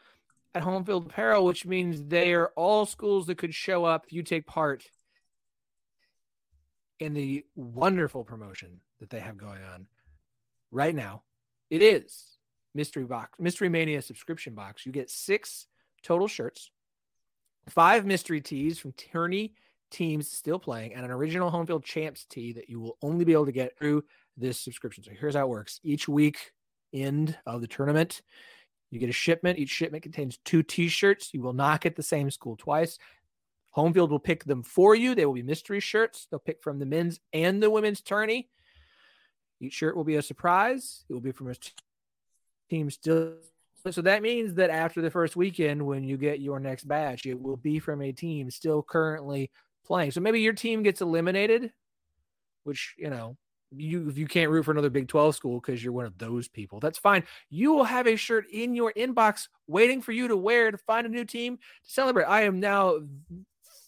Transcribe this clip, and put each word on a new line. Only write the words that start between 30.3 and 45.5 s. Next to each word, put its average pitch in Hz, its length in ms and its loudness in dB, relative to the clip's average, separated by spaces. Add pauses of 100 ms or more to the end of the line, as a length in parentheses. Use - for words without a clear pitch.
two 160 200 4
t-shirts. 175 720 2
You 131 80 -6
will 123 120 -4
not 139 280 2
get 165 140 -2
the 156 80 -8
same 143 260 -2
school 117 280 -10
twice. 160 400 -2 (720)
Home 160 220 2
field 165 180 4
will 147 80 0
pick 165 240 -2
them 131 200 -2
for 196 300 8
you. 240 220 4
They 170 100 4
will 139 80 2
be 123 100 -6
mystery 160 360 -4
shirts. - 500 -2
They'll 151 100 -8
pick - 220 -8
from 143 180 -6
the 139 60 -6
men's 165 340 -2 (120)
and 180 300 2
the 214 80 6
women's 214 320 2
tourney. 220 480 -2 (1120)
Each 131 140 -10
shirt 160 220 -2
will 165 80 -4
be 151 120 0
a 147 60 2
surprise. 196 880 0
It - 40 -8
will 127 80 -6
be 131 100 -4
from 131 160 -12
a 127 80 -8
t-, - 160 -18 (1000)
team 156 200 -4
still. 165 460 0 (560)
So 175 120 -4
that 196 180 4
means 226 320 0
that 180 160 4
after 165 320 -2
the 160 100 0
first 165 240 0
weekend, 170 500 0